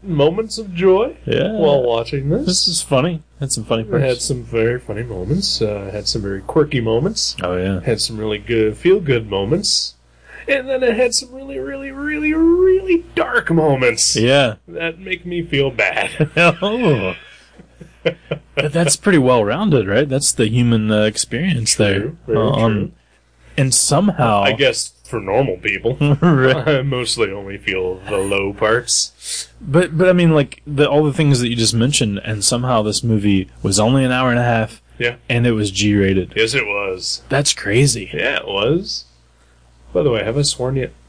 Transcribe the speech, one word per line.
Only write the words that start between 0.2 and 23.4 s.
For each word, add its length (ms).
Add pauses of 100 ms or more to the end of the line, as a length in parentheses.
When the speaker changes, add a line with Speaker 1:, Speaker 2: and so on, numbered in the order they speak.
Speaker 1:
of 160
joy 520
Speaker 2:
Yeah. 280
Speaker 1:
while 300
watching 460
this. 180
Speaker 2:
This 200
is 140
funny. 400 (180)
Had 140
some 100
funny 200
Speaker 1:
It 80
had 100
Speaker 2:
parts. 240
Speaker 1:
some 180
very 360
funny 240
moments. 580
Uh, 320
had 160
some 120
very 200
quirky 400
moments. 600
Speaker 2:
Oh, 140
yeah. 240
Speaker 1:
Had 220
some 160
really 200
good, 380
feel-good 540
moments. 640 (540)
And 200
then 160
it 140
had 160
some 200
really, 260
really, 320
really, 420
really 720 (100)
dark 360
moments. 640
Speaker 2:
Yeah. 400 (120)
Speaker 1:
That 320
make 260
me 180
feel 280
bad. 640
Speaker 2:
<laughs> 0 (260)
Oh. 540 (1400)
But 180
that's 220
pretty 240
well-rounded, 680
right? 220
That's 220
the 160
human, 440
uh, 120
experience 720
Speaker 1:
True, 100
Speaker 2:
there. 500
Speaker 1:
very 40
Speaker 2:
Uh, 120
um, 220
Speaker 1:
true. 180 (680)